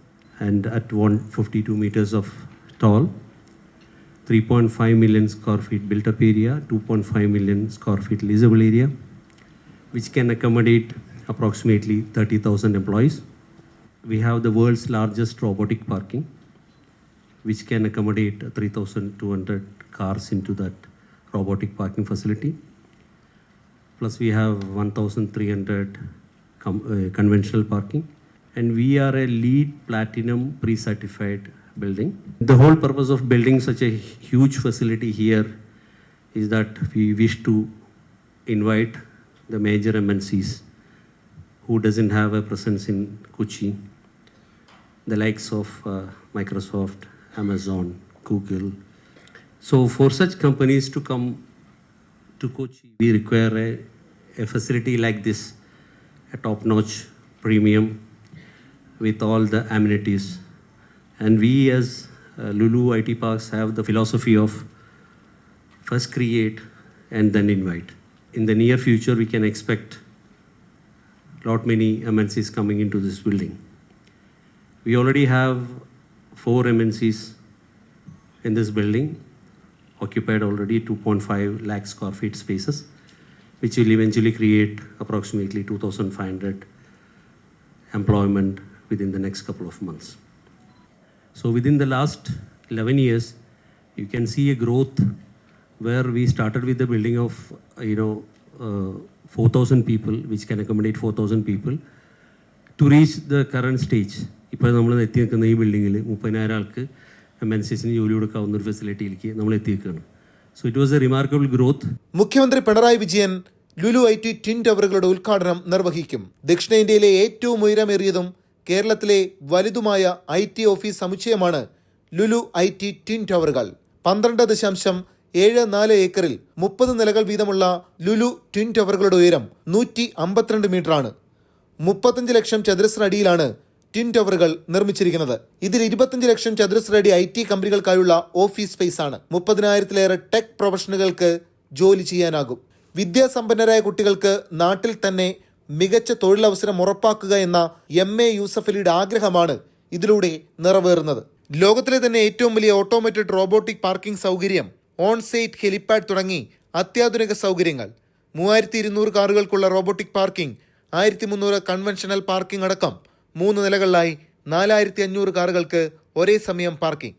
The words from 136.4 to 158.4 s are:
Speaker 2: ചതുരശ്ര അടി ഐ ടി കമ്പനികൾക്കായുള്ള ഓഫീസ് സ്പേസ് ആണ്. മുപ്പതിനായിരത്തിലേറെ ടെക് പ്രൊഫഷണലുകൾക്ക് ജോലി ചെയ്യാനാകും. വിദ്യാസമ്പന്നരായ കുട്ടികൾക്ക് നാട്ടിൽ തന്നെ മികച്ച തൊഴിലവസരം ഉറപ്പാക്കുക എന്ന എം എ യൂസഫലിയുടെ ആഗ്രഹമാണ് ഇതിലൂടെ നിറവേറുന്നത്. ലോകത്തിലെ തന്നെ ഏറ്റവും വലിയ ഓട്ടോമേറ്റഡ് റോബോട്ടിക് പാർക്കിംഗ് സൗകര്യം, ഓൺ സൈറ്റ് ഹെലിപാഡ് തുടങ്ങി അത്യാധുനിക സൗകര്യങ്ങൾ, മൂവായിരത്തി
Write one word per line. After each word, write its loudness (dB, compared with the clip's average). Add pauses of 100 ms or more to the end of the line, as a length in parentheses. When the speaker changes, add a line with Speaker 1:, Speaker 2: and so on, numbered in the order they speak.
Speaker 2:
ചതുരശ്ര 0
അടി 6
ഐ 6
ടി -6
കമ്പനികൾക്കായുള്ള 2 (200)
ഓഫീസ് 0
സ്പേസ് -2
ആണ്. -4 (140)
മുപ്പതിനായിരത്തിലേറെ 2 (120)
ടെക് 0
പ്രൊഫഷണലുകൾക്ക് 0 (420)
ജോലി 4
ചെയ്യാനാകും. -2 (360)
വിദ്യാസമ്പന്നരായ 2
കുട്ടികൾക്ക് 0 (200)
നാട്ടിൽ 0
തന്നെ -2 (400)
മികച്ച 0
തൊഴിലവസരം 2
ഉറപ്പാക്കുക 0
എന്ന 2 (420)
എം 0
എ 4
യൂസഫലിയുടെ -2
ആഗ്രഹമാണ് 2 (380)
ഇതിലൂടെ 2 (300)
നിറവേറുന്നത്. 2 (320)
ലോകത്തിലെ 4
തന്നെ 2
ഏറ്റവും 2
വലിയ 4
ഓട്ടോമേറ്റഡ് 0
റോബോട്ടിക് 0
പാർക്കിംഗ് -4
സൗകര്യം, -2 (320)
ഓൺ 2
സൈറ്റ് -6
ഹെലിപാഡ് 0
തുടങ്ങി -2 (340)
അത്യാധുനിക 0
സൗകര്യങ്ങൾ, -2 (460)
മൂവായിരത്തി 2